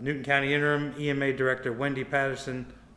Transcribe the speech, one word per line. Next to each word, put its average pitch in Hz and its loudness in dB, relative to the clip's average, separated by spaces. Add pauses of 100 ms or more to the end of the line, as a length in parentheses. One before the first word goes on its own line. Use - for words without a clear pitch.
Newton 135 -2
County 139 2
Interim 147 2
E 147 0
M 139 2
A 135 4
Director 127 0
Wendy 131 -2
Patterson 131 -2 (300)